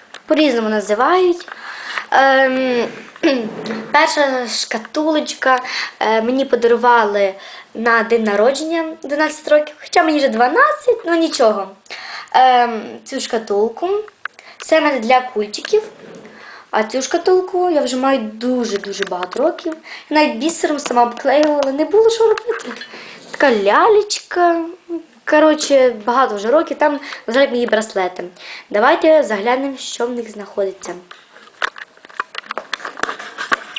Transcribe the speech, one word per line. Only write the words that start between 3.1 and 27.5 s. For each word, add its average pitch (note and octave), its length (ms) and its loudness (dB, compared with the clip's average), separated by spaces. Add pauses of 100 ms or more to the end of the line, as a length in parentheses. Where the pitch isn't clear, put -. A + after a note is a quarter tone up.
<clears throat> B3+ 280 0 (420)
перша C#4+ 560 0
шкатулочка, C4+ 1120 -2 (400)
е, A3 220 0
мені C4 240 0
подарували A#3 880 2 (400)
на A3+ 300 2
день A3+ 200 0
народження C#4 640 0 (180)
дванадцять D4+ 440 -4
років, D4+ 340 2
хоча - 220 2
мені D#4 140 2
вже C4+ 100 4
дванадцять, F#4+ 800 2
ну E4+ 100 0
нічого. A3+ 520 2 (680)
Ем, A#3+ 680 2
цю C4+ 160 -8
шкатулку. A3+ 680 -2 (680)
Це D#4+ 220 2
в D4+ 40 2
мене C#4 160 0
для B3 220 2
кульчиків. A#3 640 -2 (880)
А G#3+ 120 0
цю B3+ 180 -4
шкатулку F4+ 680 0
я D4 120 2
вже B3+ 160 -2
маю C4+ 220 2
дуже-дуже G#3+ 840 -4
багато F#3 400 -4
років. D#4+ 300 -2 (360)
Я D4+ 120 2
навіть A#3 160 0
бісером D4+ 420 -2
сама A#3+ 240 0
обклеювала, C#4 680 0
не D4+ 140 -2
було A4 240 4
що A4+ 180 2
робити. G#4+ 440 -4 (600)
Така C4+ 240 2
лялечка. E4+ 1040 2 (640)
Коротше, D4 720 4 (100)
багато A#3+ 300 0
вже G#3 160 -4
років, D#4+ 260 0
там D4 220 0 (280)
лежать B3+ 240 2